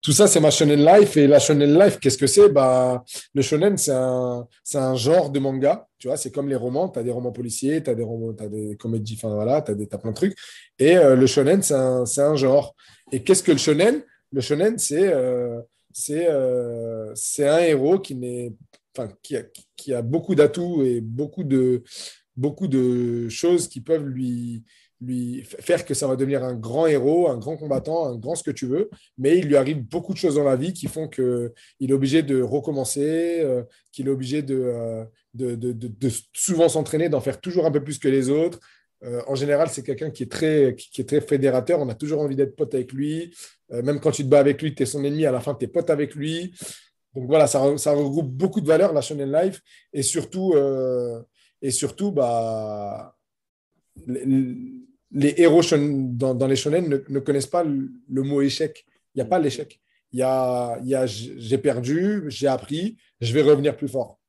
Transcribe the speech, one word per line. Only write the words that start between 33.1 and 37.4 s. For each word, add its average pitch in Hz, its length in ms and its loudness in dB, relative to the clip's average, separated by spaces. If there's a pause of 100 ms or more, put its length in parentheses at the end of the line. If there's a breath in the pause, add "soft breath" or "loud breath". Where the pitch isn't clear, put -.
euh, 127 240 -2 (260 soft breath)
qu'il 135 160 -8
est 139 40 -2
obligé 135 320 -4
de, 135 160 -6
euh, 117 460 -6 (300)
de, 120 220 -6
de, 123 160 -6
de, 120 160 -10
de 117 220 -4 (220)
souvent 170 360 2
s'entraîner, 156 400 -2
d'en 147 120 0
faire - 200 -6